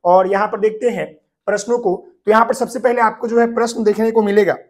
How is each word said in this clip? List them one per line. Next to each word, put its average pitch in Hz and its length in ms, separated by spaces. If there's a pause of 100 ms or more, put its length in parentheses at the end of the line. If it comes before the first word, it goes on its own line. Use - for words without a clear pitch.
और 185 220
यहाँ 196 220
पर 214 120
देखते 214 300
हैं 160 240 (320)
प्रश्नों 208 320
को। 196 280 (200)
तो 208 40
यहाँ 220 140
पर 226 100
सबसे 240 240
पहले 240 220
आपको 220 280
जो 233 120
है 233 140
प्रश्न 233 300
देखने 208 260
को 220 120
मिलेगा। 202 340 (140)